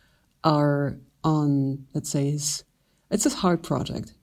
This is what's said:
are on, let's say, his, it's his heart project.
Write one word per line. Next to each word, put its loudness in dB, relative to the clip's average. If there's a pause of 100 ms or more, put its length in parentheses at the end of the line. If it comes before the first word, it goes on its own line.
(440)
are 2 (280)
on, 2
let's -4
say, 0
his, -4 (460)
it's 0
his 2
heart 2
project. -4 (100)